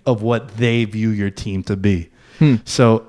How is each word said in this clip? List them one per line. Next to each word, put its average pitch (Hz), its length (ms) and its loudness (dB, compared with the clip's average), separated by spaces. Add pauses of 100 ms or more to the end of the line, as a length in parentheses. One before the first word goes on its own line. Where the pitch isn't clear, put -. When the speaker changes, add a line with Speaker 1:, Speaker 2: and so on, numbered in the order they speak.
Speaker 1:
of 113 160 -2
what 113 340 -4
they 117 300 0
view 110 240 -2
your 101 200 -2
team 95 340 -8
to 101 120 -4
be. 95 320 0 (300)
Speaker 2:
Hmm. 143 260 4
Speaker 1:
So 113 440 2